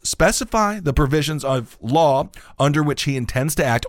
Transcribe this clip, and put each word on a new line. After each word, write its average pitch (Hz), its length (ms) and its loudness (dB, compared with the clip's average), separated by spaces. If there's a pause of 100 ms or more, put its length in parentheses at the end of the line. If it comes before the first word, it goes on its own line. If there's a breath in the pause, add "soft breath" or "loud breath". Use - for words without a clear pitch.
specify 214 760 0
the 147 140 -2
provisions 147 500 0
of 131 380 -4
law 143 480 2 (300 loud breath)
under 147 240 2
which 147 200 -2
he 139 140 -2
intends 131 380 -4
to 156 100 0
act, 117 240 0